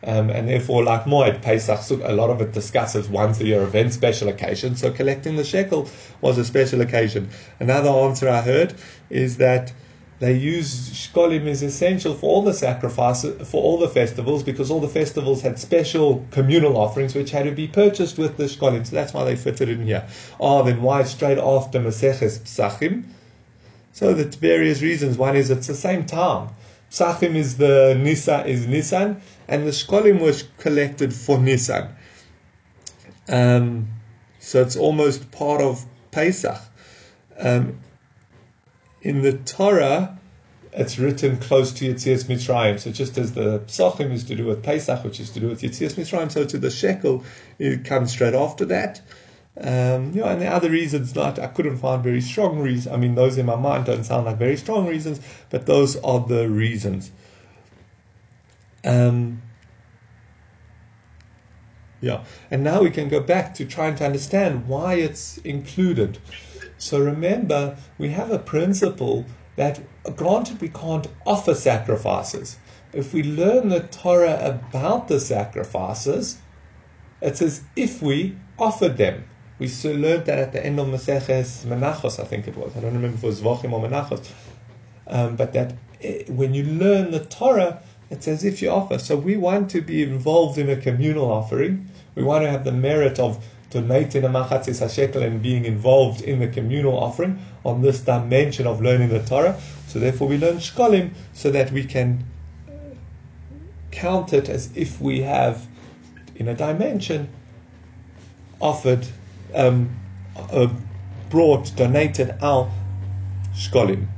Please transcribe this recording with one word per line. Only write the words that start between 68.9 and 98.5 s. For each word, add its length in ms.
that, 240
granted, 460
we 80
can't 400
offer 280
sacrifices. 1000
If 200
we 120
learn 460
the 100
Torah 600
about 680
the 100
sacrifices, 1200
it's 220
as 200
if 260
we 360
offered 360
them. 280
We 80
so 240
learned 360
that 120
at 140
the 120
end 140
of 80
Maseches 800
Menachos, 540
I 40
think 220
it 100
was. 200
I 40
don't 140
remember 220
if 80
it 20
was 140
Zvachim 320
or 80
Menachos. 500
Um, 260
but 200
that, 200
eh, 280
when 260
you 80
learn 480
the 140
Torah, 580
it's 200
as 160
if 180
you 80
offer. 300
So 160
we 200
want 360
to 80
be 240
involved 540
in 120
a 60
communal 520
offering. 600
We 80
want 220
to 60
have 120
the 80
merit 480
of 260
donating 540
a 40
machatzis 520
hashekel 420
and 200
being 220
involved 580
in 160
the 100
communal 500
offering 400
on 180
this 180
dimension 680